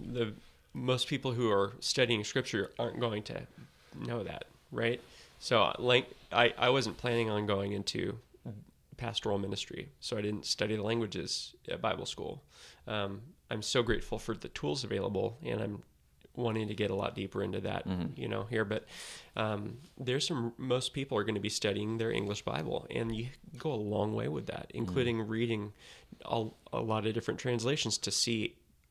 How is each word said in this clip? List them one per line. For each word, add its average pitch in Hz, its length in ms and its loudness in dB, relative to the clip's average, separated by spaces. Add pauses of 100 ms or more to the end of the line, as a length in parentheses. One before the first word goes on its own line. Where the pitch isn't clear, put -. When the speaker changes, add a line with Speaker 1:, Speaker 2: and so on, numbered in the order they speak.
Speaker 1:
the 117 320 -2 (400)
most 127 360 2
people 131 240 0
who 117 180 4
are 98 300 6
studying 117 440 4
scripture - 540 0
aren't 120 220 -2
going 110 240 0
to - 220 -8 (520)
know 117 240 -4
that, - 220 -8 (260)
right? 120 300 0 (380)
So, 101 400 6
like, 123 320 6 (220)
I, 117 240 6
I 123 140 6
wasn't 127 260 4
planning 117 340 2
on 104 160 2
going 101 260 2
into 101 460 -2 (760)
pastoral 107 420 0
ministry, - 520 -4 (100)
so - 160 -6
I 107 60 -2
didn't 104 240 -2
study - 300 0
the 104 60 0
languages 104 720 -2 (140)
at - 140 -4
Bible 101 240 0
school. - 360 -6 (440)
Um, 101 340 -2 (300)
I'm 107 120 -4
so 123 200 4
grateful 110 360 0
for 113 160 -4
the - 140 -8
tools 147 360 -2
available, 104 580 0
and 113 180 -2
I'm 107 220 -4 (520)
wanting 110 340 0
to 107 60 -4
get 101 160 2
a 98 40 -2
lot 101 200 0
deeper 98 280 -2
into 98 180 -2
that, 98 260 -2
Speaker 2:
Mm-hmm. 90 340 0
Speaker 1:
you 117 80 -4
know, 104 160 -2
here. 110 200 0
But, 104 220 -2 (500)
um, 107 420 -2 (200)
there's 131 280 0
some, 120 300 0
most 127 380 0
people 135 240 -2
are 104 60 4
gonna 104 160 0
be 107 100 0
studying 104 480 0
their 113 120 0
English 104 320 0
Bible, - 480 -2
and 117 240 0
you 117 140 -4 (300)
go 151 140 -2
a - 20 0
long 104 400 2
way 113 140 0
with 147 180 -4
that, - 220 -8
Speaker 2:
Mm-hmm. - 100 -8
Speaker 1:
including 113 500 2
reading 110 440 0 (520)
a, 113 220 0 (260)
a 117 80 2
lot 110 260 2
of 110 80 2
different 113 260 0
translations 120 580 2
to - 120 -2
see, 110 460 0 (340)